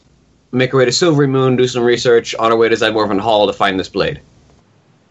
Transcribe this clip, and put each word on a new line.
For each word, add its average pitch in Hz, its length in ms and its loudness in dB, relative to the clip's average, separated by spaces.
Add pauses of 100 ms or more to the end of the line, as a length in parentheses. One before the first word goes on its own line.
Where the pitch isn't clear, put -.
(520)
make 127 220 -2
our 135 60 2
way 127 60 4
to 120 60 0
Silvery 147 360 2
Moon, 131 280 0
do 127 120 0
some 123 160 -4
research 120 520 0
on 113 160 0
our 113 60 2
way 113 120 2
to 113 60 2
Zydwarven 107 440 -2
Hall 104 280 2
to 98 60 -4
find 98 260 -2
this 90 100 -8
blade. - 320 -4 (880)